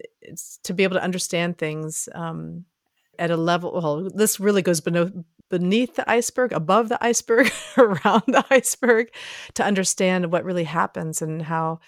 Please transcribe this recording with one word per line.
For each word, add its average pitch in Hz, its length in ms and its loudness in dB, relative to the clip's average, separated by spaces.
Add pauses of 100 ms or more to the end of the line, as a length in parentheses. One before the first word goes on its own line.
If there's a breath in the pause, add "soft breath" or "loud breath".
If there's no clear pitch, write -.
(220)
it's - 400 -18
to - 100 -8
be 190 120 2
able 185 100 0
to - 80 0
understand 175 560 -4
things, 156 560 -6
um, 165 520 -10 (520)
at 170 140 -2
a 170 40 0
level, 170 360 0
well, 165 420 -2
this 208 240 0
really 202 240 2
goes 170 180 2
beno-, 170 440 -2 (260)
beneath 190 460 0
the 254 120 -2
iceberg, 240 440 0
above 190 360 2
the 233 160 -2
iceberg, 233 460 2 (140)
<laughs> - 120 -6
around 208 520 4
the 262 200 4
iceberg, 240 640 2 (420 loud breath)
to - 100 0
understand 185 680 0
what 170 140 0
really 180 180 -2
happens 165 580 -4
and 160 220 -6
how 160 460 -4